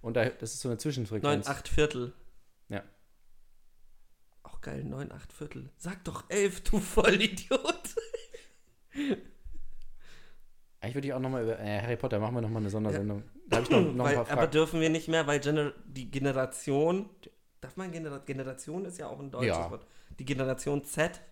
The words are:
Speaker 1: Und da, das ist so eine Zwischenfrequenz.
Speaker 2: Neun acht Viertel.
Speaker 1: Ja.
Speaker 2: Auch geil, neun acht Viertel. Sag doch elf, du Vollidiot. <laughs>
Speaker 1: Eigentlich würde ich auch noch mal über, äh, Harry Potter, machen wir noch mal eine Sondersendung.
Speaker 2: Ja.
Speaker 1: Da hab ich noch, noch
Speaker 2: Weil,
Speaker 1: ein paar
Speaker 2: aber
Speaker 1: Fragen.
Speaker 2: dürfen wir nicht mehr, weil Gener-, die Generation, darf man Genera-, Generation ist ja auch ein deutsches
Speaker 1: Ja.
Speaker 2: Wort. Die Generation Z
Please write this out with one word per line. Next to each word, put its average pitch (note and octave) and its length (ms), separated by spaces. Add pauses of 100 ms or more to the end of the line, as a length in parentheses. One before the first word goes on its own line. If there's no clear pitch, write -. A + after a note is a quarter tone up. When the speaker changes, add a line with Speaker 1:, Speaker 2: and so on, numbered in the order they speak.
Speaker 1:
Und A#2 160
da, A2+ 80
das A#2 260
ist - 80
so C3 80
eine A#2 80
Zwischenfrequenz. B2+ 680
Speaker 2:
Neun C#3 100
acht - 120
Viertel. C3+ 440 (560)
Speaker 1:
Ja. G#2 140 (1600)
Speaker 2:
Auch - 180
geil, C3+ 240
neun - 280
acht - 200
Viertel. C3+ 460
Sag F#3 260
doch - 240
elf, G3+ 320
du - 180
Vollidiot. - 1160 (960)
<laughs> C#4 160 (1700)
Speaker 1:
Eigentlich A2+ 140
würde C#3 140
ich C3+ 60
auch C3 60
noch C3 100
mal B2+ 120
über, A2 160
äh, G#2 220
Harry A#2 160
Potter, A2+ 240
machen A2+ 140
wir A#2+ 80
noch G#2+ 80
mal A2+ 100
eine G2+ 100
Sondersendung. G#2 500
Speaker 2:
Ja. - 100 (180)
Speaker 1:
Da - 80
hab - 80
ich - 60
noch, A#3+ 100
noch B2+ 240
Speaker 2:
Weil, C#3+ 140
Speaker 1:
ein A#2+ 60
paar - 80
Speaker 2:
aber B2 100
Speaker 1:
Fragen. E3 100
Speaker 2:
dürfen D#3+ 300
wir D#3+ 80
nicht D#3+ 180
mehr, D#3+ 180
weil D3 140
Gener-, D3 320 (140)
die B2+ 240
Generation, C#3 960 (540)
darf - 140
man F#3 160
Genera-, D3+ 320
Generation C3+ 600
ist F3+ 140
ja D#3 100
auch C#3 100
ein C#3 120
deutsches B2 260
Speaker 1:
Ja. E2+ 140
Speaker 2:
Wort. - 160 (340)
Die C3+ 40
Generation C3+ 600
Z E3+ 360 (120)